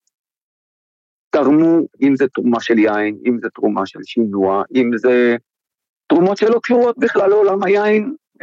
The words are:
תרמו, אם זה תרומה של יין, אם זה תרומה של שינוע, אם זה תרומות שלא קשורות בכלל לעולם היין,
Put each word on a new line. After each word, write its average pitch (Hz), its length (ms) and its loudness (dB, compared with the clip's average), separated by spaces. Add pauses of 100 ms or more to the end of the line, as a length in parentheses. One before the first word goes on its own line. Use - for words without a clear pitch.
(1300)
תרמו, 160 500 2 (220)
אם 139 140 2
זה 131 120 0
תרומה 120 320 -2
של 113 200 0
יין, 107 460 0
אם 120 160 0
זה 117 140 -8
תרומה 104 300 -2
של - 180 -18
שינוע, 98 600 -2 (120)
אם 120 200 0
זה 120 400 2 (720)
תרומות 180 300 2
שלא 220 260 2
קשורות 240 340 0
בכלל 202 320 0
לעולם 202 340 2
היין, 208 520 0 (280)